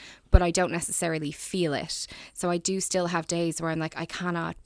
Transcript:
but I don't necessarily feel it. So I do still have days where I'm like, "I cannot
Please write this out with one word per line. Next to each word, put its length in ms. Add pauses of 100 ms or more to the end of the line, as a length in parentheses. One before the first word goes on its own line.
(320)
but 100
I 80
don't 220
necessarily 580
feel 420
it. 360 (260)
So 160
I 80
do 220
still 260
have 220
days 320
where 100
I'm 80
like, 180
"I 100
cannot 600